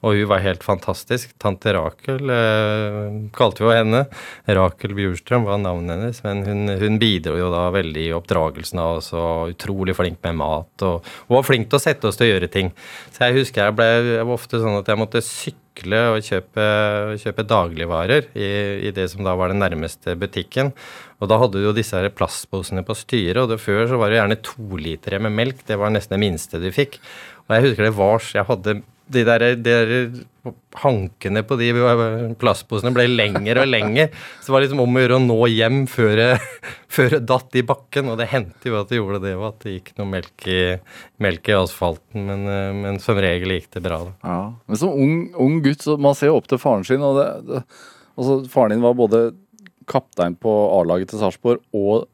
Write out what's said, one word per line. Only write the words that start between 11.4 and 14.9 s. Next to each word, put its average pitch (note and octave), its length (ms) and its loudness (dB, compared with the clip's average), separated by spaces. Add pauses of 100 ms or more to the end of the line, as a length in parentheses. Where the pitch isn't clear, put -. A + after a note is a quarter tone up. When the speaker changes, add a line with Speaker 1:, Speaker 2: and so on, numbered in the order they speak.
Speaker 1:
flink A#2+ 240 2
til C#3+ 80 2
å - 80 0
sette B2+ 240 0
oss - 80 -6
til A#2+ 140 4
å - 20 -
gjøre F2+ 160 0
ting. F#2 240 -2 (400)
Så B2+ 140 2
jeg B2+ 100 4
husker A2 300 0
jeg G#2+ 100 0
ble, A2+ 140 4 (240)
jeg A2+ 100 -2
var A#2+ 140 -4
ofte A#2 240 -4
sånn G#2 160 0
at F#2+ 100 -6
jeg G#2+ 140 2